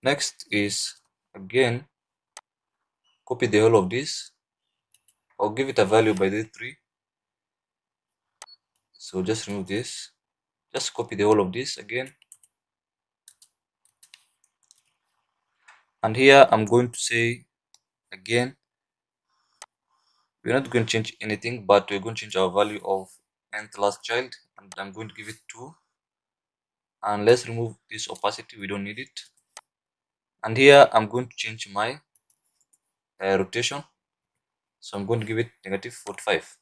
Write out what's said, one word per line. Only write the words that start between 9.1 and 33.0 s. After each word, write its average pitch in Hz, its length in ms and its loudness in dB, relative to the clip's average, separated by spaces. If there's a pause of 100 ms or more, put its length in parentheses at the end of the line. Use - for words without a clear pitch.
just 107 260 -4
remove 101 200 -8
this, 107 440 -10 (600)
just - 200 -6
copy 113 240 -8
the 101 60 0
whole 107 180 4
of 92 100 -2
this - 260 -8
again. 120 360 -10 (4000)
And 110 120 -2
here 135 340 10
I'm 110 140 4
going 120 260 2
to - 80 -16
say, 117 460 -2 (680)
again, 113 460 -4 (1900)
we're 110 80 -4
not 135 180 -2
going 117 160 0
to - 60 -6
change 110 300 -4
anything, 107 440 -8
but 98 240 4
we're 101 120 -4
going 110 140 -10
to - 40 -12
change 107 160 -12
our 92 160 0
value 104 320 -2
of 95 240 -4 (460)
nth 107 240 -14
last 101 260 -4
child, 123 320 -6 (220)
and 98 200 -20
I'm 98 140 -12
going 110 160 -16
to 101 80 -20
give 107 140 -18
it 110 80 -16 (120)
two. 127 240 -18 (1300)
And 104 220 -4
let's 120 240 4
remove 117 280 -8 (140)
this 110 200 -12
opacity, 107 500 -8
we 98 80 -10
don't 98 160 -8
need 107 160 -12
it. - 180 -16 (1300)
And 113 120 -4
here 139 340 10
I'm 110 160 2
going 123 220 -6
to - 80 -20
change 110 340 -10
my, 113 300 -6 (1200)